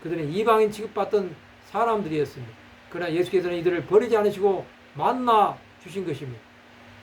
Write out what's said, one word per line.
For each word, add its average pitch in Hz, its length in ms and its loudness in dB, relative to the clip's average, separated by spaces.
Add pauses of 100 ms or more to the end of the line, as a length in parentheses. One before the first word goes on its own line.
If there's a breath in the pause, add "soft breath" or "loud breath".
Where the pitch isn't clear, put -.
그들은 160 300 -4
이방인 214 400 4
취급받던 202 640 -4 (300)
사람들이었습니다. 160 1000 -4 (240)
그러나 175 240 -6
예수께서는 175 440 0
이들을 170 300 0
버리지 226 280 4
않으시고 196 500 0 (280)
만나 214 640 2 (260)
주신 185 220 -10
것입니다. 131 340 -8 (640)